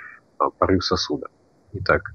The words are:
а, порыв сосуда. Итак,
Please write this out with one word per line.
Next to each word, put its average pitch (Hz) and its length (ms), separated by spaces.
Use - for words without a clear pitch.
а, 71 120
порыв 90 340
сосуда. - 440
Итак, 92 420